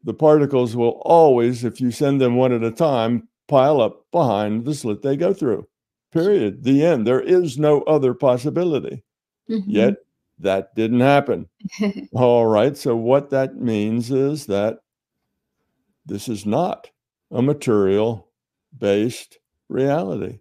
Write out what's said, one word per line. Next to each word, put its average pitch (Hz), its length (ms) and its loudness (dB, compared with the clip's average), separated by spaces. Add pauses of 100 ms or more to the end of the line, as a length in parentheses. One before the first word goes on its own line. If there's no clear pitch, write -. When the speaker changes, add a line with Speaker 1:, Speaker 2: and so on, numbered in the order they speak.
Speaker 1:
the 110 100 -8
particles 139 600 2
will 117 280 -2
always, 127 600 4
if 110 160 -6
you 123 100 -2
send 139 300 -2
them 123 160 2
one 127 160 2
at 113 100 -2
a 113 80 -2
time, 120 580 -2 (200)
pile 139 320 4
up - 320 -2
behind 110 520 0
the 147 100 -4
slit 107 280 -6
they 139 140 -2
go 175 160 -2
through. 127 340 -4 (460)
Period. 160 520 0
The 139 200 2
end. 135 220 2
There 127 140 2
is 170 380 0
no 151 240 2
other 135 320 0
possibility. 131 880 -2 (480)
Speaker 2:
Mm-hmm. 208 200 -6
Speaker 1:
Yet 202 260 2 (420)
that 95 360 -4
didn't 113 260 0
happen. 139 480 2 (320)
Speaker 2:
<laughs> - 320 -6
Speaker 1:
All 120 340 4
right. 110 300 2
So 120 200 -4
what 131 340 0
that 135 260 -2
means 113 540 -2
is 139 360 -2
that 104 320 -2 (1300)
this 101 220 -10
is 101 180 -8
not 151 440 -4 (400)
a 127 120 -2
material-based 110 2000 -2 (300)
reality. 139 720 -4